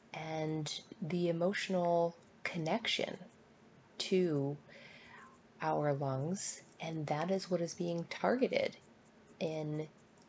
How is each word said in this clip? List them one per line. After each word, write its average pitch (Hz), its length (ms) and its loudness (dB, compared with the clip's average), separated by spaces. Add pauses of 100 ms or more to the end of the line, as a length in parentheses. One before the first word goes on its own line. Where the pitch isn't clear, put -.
(140)
and 156 680 -4 (200)
the 175 280 0
emotional 170 880 2 (260)
connection 175 720 -2 (840)
to 147 580 2 (1040)
our 156 320 4
lungs, 139 720 -2 (180)
and 160 260 -4
that 156 240 0
is 190 180 0
what 175 120 2
is 170 120 -2
being 170 360 -2
targeted - 680 2 (640)
in 156 480 -2 (420)